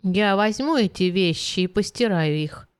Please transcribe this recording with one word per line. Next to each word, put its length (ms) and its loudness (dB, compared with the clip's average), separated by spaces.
Я 340 2
возьму 400 0
эти 280 0
вещи 560 0
и 60 2
постираю 680 0
их. 320 -6